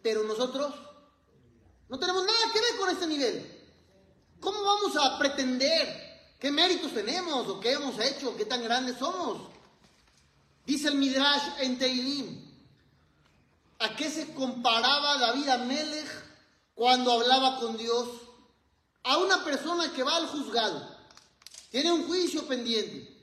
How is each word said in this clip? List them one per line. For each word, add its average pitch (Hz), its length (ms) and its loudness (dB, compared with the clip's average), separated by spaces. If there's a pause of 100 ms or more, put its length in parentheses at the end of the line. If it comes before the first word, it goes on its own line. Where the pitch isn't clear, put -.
Pero 214 200 0
nosotros 254 520 -4 (1120)
no 262 80 -8
tenemos 359 280 0
nada 440 280 2
que 440 80 4
ver 466 180 0
con 381 100 2
este 349 180 -2
nivel. 285 540 -2 (760)
¿Cómo 415 220 -2
vamos 403 360 2
a 277 200 4
pretender 277 1200 0
qué 285 120 -2
méritos 320 420 2
tenemos 254 540 -2
o 185 120 -6
qué 233 140 0
hemos 277 260 -4
hecho, 269 360 -2
qué 208 100 -2
tan 240 160 -2
grandes 247 360 -2
somos? 320 440 -4 (1200)
Dice 277 240 0
el 277 60 0
Midrash 277 480 2 (160)
en 254 200 -2
Tehilim, 254 720 -4 (1300)
¿a 220 160 0
qué 302 140 -4
se - 240 -8
comparaba 254 840 2
David 262 320 2
Amelech 294 580 -2 (680)
cuando 247 380 4
hablaba 254 460 4
con 226 180 -4
Dios? 233 300 0 (960)
A 269 140 4
una 370 260 4
persona 311 500 -2
que 262 100 -2
va 294 120 2
al 330 120 0
juzgado, 214 600 -2 (840)
tiene 302 220 2
un 330 160 2
juicio 339 400 0
pendiente 220 600 -4 (140)